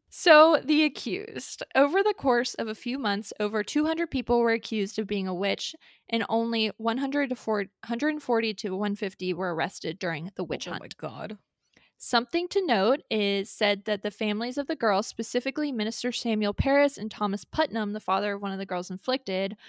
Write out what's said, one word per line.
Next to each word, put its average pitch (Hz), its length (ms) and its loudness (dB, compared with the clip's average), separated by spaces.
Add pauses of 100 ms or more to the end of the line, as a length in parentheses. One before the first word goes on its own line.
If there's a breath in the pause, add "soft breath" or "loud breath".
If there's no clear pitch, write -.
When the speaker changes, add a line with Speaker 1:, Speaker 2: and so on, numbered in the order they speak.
Speaker 1:
So, 320 560 8
the 302 180 4
accused. - 760 -4 (140)
Over 285 260 4
the 415 140 2
course 254 400 0
of 226 120 -4
a 214 60 -4
few 240 240 -6
months, 214 420 -2
over 214 240 0
two 302 220 0
hundred 320 240 -2
people 240 300 2
were 233 140 4
accused 214 440 -2
of 220 80 -2
being 196 220 -2
a 185 80 -4
witch, 196 400 -4 (340 soft breath)
and 226 200 0
only 226 480 0
one 226 200 -2
hundred 269 320 0
to 247 60 -2
four, 208 300 -2 (200)
hundred 240 240 0
and 302 140 -4
forty 226 320 0
to 185 200 -4
one 202 200 0
fifty 185 400 -4
were 180 180 -2
arrested 160 460 -4
during 165 360 -4
the 185 80 -4
witch - 240 -6
Speaker 2:
Oh 175 40 -8
my - 80 -6
Speaker 1:
hunt. - 180 -14
Speaker 2:
God. 185 400 -10 (600 soft breath)
Speaker 1:
Something 339 480 -2
to 381 180 0
note 247 360 4 (100)
is 202 400 0
said 202 340 0
that 208 160 -2
the 208 80 -2
families 220 480 -4
of 277 80 -2
the 320 100 -2
girls, 214 300 2
specifically 269 680 -4
Minister 233 400 -2
Samuel 214 440 0
Parris 277 420 4
and 214 140 -8
Thomas 202 340 -4
Putnam, 208 480 -2
the 214 60 -6
father 202 340 0
of 202 80 -6
one 196 100 -4
of 190 60 -6
the 190 80 -6
girls 180 240 -4
inflicted, 190 680 -2 (120)